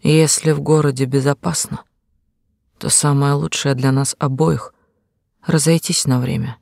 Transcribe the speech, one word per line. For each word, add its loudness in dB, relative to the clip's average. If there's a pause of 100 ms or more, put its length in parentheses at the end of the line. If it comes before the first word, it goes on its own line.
Если 2
в -2
городе 0
безопасно, -4 (920)
то -6
самое 4
лучшее -2
для 0
нас 0
обоих — -2 (720)
разойтись 0
на 2
время -6